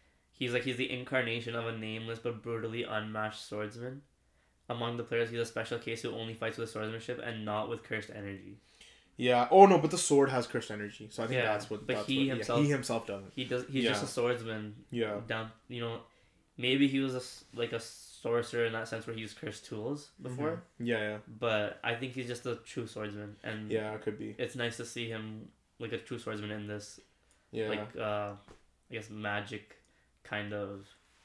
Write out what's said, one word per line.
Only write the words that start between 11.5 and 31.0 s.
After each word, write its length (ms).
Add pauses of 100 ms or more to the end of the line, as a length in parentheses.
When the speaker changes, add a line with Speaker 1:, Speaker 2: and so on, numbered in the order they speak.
Speaker 2:
that's 180
what, 160
Speaker 1:
but 80
Speaker 2:
that's 140
Speaker 1:
he 100
Speaker 2:
what, 80
yeah, 80
Speaker 1:
himself, 260
Speaker 2:
he 80
himself 380
doesn't. 260
Speaker 1:
he 120
does, 260
he's 140
just 180
Speaker 2:
Yeah. 40
Speaker 1:
a 40
swordsman. 640 (160)
Speaker 2:
Yeah. 380
Speaker 1:
Down, 240 (160)
you 120
know, 200 (580)
maybe 300
he 100
was 160
a 40
s-, 260 (100)
like, 180
a 60
sorcerer 840
in 80
that 160
sense 180
where 80
he 80
used 160
cursed 280
tools 440 (100)
before. 300 (300)
Speaker 2:
Mm-hmm. 60
Yeah, 120
yeah. 200 (100)
Speaker 1:
But 560
I 100
think 200
he's 120
just 180
a 120
true 320
swordsman, 560
and 260
Speaker 2:
Yeah, 240
it 80
could 160
be. 180
Speaker 1:
it's 200
nice 220
to 60
see 240
him, 400 (300)
like, 140
a 60
true 200
swordsman 320
in 160
this, 320 (540)
Speaker 2:
Yeah. 160
Speaker 1:
like, 280
uh, 360 (580)
I 40
guess 160
magic 640 (480)
kind 280
of 360 (360)